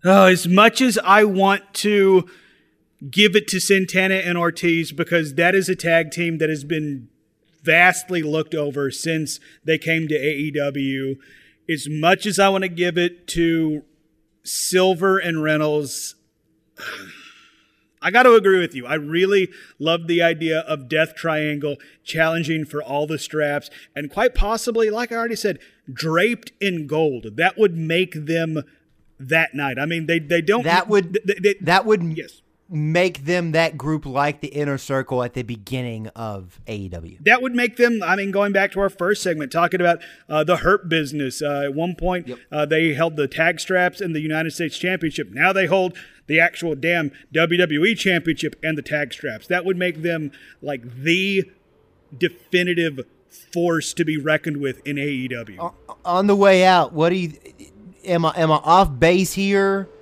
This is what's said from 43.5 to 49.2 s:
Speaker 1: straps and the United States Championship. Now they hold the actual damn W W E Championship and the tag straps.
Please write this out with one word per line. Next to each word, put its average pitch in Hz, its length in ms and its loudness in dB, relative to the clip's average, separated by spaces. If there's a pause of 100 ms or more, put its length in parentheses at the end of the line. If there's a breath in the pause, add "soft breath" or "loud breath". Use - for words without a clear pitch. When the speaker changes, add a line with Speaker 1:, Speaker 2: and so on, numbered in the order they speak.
Speaker 1:
straps 180 420 0
and 170 140 -4
the 151 60 -4
United 156 320 -4
States 165 260 -6
Championship. 170 500 -4
Now 151 240 0
they 190 140 0
hold 180 280 0 (320 loud breath)
the 151 120 2
actual - 360 0
damn 160 360 -2 (220 loud breath)
W 165 260 2
W 156 260 2
E 226 80 2
Championship 160 720 -2
and 156 140 -4
the 143 40 -8
tag 147 320 -6
straps. 113 340 -12